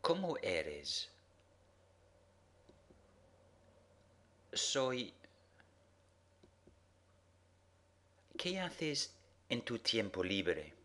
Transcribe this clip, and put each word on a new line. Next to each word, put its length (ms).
¿Cómo 380
eres? 720
Soy. 580
¿Qué 200
haces 560
en 120
tu 160
tiempo 460
libre? 480